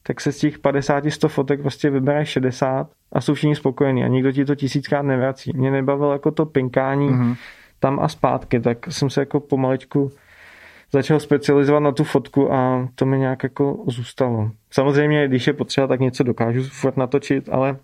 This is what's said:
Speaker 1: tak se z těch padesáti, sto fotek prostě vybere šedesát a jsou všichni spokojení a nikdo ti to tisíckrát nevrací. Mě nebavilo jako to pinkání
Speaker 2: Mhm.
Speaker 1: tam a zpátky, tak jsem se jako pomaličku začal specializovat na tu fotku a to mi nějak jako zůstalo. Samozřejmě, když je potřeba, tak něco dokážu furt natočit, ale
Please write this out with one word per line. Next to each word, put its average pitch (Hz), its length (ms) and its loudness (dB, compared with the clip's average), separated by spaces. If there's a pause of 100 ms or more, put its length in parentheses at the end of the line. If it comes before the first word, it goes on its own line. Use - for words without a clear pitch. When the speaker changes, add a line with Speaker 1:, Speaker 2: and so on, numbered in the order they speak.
Speaker 1:
tak - 180 -6
se 147 100 -2
z 139 60 -6
těch 151 220 -2
padesáti, 143 520 0
sto - 180 0
fotek 143 320 -2
prostě 143 280 -2
vybere 139 360 0
šedesát 131 600 -2 (240)
a - 100 0
jsou 151 120 2
všichni 151 220 2
spokojení 135 480 0
a 123 40 0
nikdo 131 240 2
ti 135 140 0
to 143 100 0
tisíckrát 143 500 -2
nevrací. 135 500 -2
Mě 131 160 0
nebavilo 139 420 0
jako 143 180 -2
to 156 140 0
pinkání 135 640 0
Speaker 2:
Mhm. 123 260 2 (440)
Speaker 1:
tam 139 200 0
a 156 80 0
zpátky, 131 520 -2
tak 120 180 0 (120)
jsem 143 200 -2
se 143 120 -4
jako 139 180 -2
pomaličku 135 720 -2 (800)
začal 143 280 2
specializovat 147 640 2
na 147 80 2
tu 151 120 0
fotku 139 500 0
a 127 420 0
to 139 100 0
mi 135 140 2
nějak 131 240 -2
jako 139 440 -2
zůstalo. 117 640 -2 (200)
Samozřejmě, 143 560 2
když 131 200 0
je 131 60 2
potřeba, 131 340 -2
tak 131 120 0
něco 131 240 0
dokážu 120 400 -2
furt 135 340 -4
natočit, 135 540 -2
ale 135 320 0